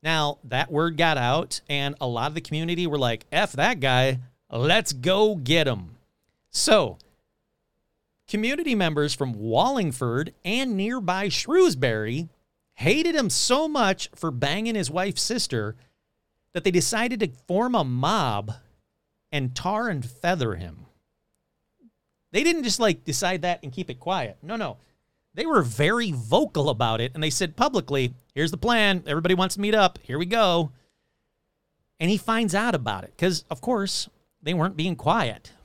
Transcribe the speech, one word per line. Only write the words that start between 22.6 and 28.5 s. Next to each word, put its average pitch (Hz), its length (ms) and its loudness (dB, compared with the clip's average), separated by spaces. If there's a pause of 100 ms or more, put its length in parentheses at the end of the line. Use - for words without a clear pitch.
just, 220 160 -2
like, 214 240 2
decide 175 380 -2
that 175 220 -2
and 139 80 -10
keep 156 180 -8
it 127 100 -10
quiet. 151 420 -4
No, 185 140 -10
no. 196 220 -8 (580)
They 226 100 -4
were 294 160 4
very 156 520 0
vocal 135 560 2
about 113 320 0
it, 127 120 -4
and 151 80 -8
they 156 80 0
said 156 280 -4
publicly, 143 560 0 (200)
"Here's 151 180 -2